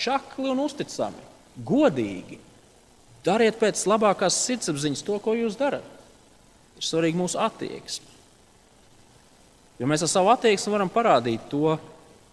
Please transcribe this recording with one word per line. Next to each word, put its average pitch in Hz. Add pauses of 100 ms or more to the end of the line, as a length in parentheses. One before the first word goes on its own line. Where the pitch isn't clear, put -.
čakli 269
un 262
uzticami, - (460)
godīgi. 131 (840)
Dariet 220
pēc 202
labākās 208 (100)
sirdsapziņas 151
to, 202
ko 226
jūs 226
darat. 254 (920)
Ir -
svarīgi 165
mūsu 180
attieksme. - (1600)
Jo 123
mēs 160
ar 147
savu 196
attieksmi 214
varam 202
parādīt 127
to, 156 (580)